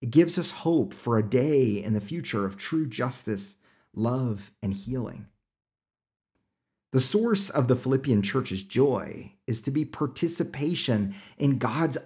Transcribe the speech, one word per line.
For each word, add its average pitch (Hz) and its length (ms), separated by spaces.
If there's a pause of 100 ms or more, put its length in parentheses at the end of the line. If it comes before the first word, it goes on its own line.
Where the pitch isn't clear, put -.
It 123 100
gives 165 280
us 175 120
hope 165 440
for 117 240
a 110 40
day 123 600
in 104 100
the 107 80
future 117 440
of 190 120
true 160 300
justice, 123 680 (380)
love, 117 560 (120)
and 95 100
healing. 107 540 (1700)
The 131 80
source 208 500
of 131 180
the 127 80
Philippian 127 460
church's 98 400
joy 120 720 (140)
is 113 160
to - 80
be 147 140
participation 147 1300 (240)
in 143 200
God's 131 480